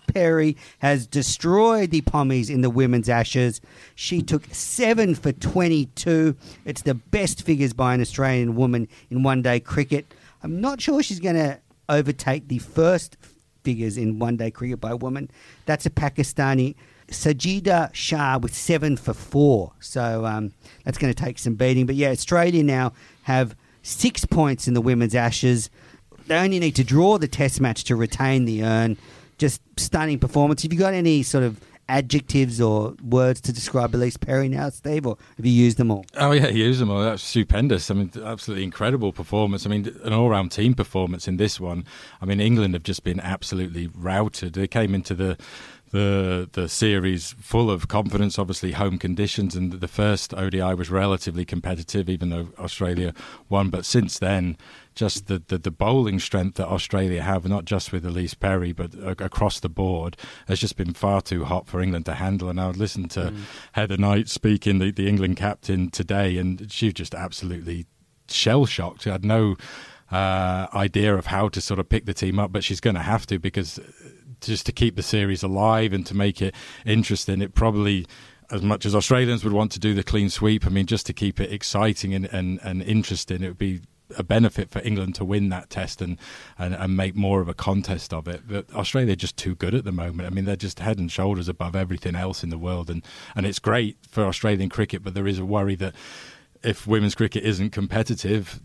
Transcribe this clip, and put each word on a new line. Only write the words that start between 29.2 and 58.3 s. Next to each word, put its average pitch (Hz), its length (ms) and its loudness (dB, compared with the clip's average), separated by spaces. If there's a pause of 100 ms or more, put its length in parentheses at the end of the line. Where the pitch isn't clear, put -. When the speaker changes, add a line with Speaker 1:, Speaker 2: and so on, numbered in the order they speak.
Speaker 1:
Just 147 240 0 (160)
stunning 156 420 0
performance. 147 440 4
Have 160 100 -2
you 165 60 0
got 190 160 4
any 165 280 4
sort 131 220 2
of 110 160 -2 (280)
adjectives 131 720 2
or 110 420 2
words 127 400 4
to 123 100 -2
describe 117 420 -2
Elise 120 220 0
Perry 135 320 0
now, 139 220 -2
Steve, 147 360 -4
or 107 120 -4 (180)
have 110 80 -6
you 123 80 6
used 120 240 6
them 120 140 4
all? 98 140 -2 (120)
Speaker 2:
Oh, 143 160 4
yeah, 143 160 4
he 110 160 2
used 127 160 2
them 110 100 2
all. 101 120 0
That's 110 200 -2
stupendous. 110 680 2
I 101 40 0
mean, 98 160 0 (120)
absolutely 107 420 -6
incredible 107 480 -2
performance. 101 540 -2
I - 20 -4
mean, 104 340 -2
an 110 100 -2
all-round 107 400 2
team 120 220 4
performance 92 540 -2
in 92 80 -2
this 101 240 0
one. 87 240 -6 (380)
I - 20 -8
mean, 101 160 0
England 104 340 4
have 85 100 -4
just 95 200 -6
been 90 160 -4
absolutely 87 760 -6
routed. 92 600 -4
They 95 120 -2
came 104 280 0
into 95 200 -2
the, 92 220 -2 (540)
the, 95 640 0
the 90 160 -4
series 95 720 0
full 113 320 2
of 87 180 -2
confidence, 104 500 0
obviously 92 340 -4
home 95 260 -2
conditions, 95 560 -2
and 92 180 -2
the 92 160 -6
first 104 460 0
O 95 160 -4
D 92 100 -2
I 92 140 0
was 87 160 -4
relatively 95 540 0
competitive, 87 640 -4
even 87 220 -2
though 85 180 -6 (100)
Australia 87 540 -4 (360)
won. 98 220 2
But 90 140 -4
since - 340 0
then, 92 380 0 (400)
just - 300 -4
the, 92 220 -4
the, 95 100 -2
the 85 140 -6
bowling 104 480 0
strength 95 360 -2
that 87 120 -4
Australia 92 540 -2
have, 95 260 -2
not 98 160 -2
just - 280 -4
with 87 140 -4
Elise 87 280 -4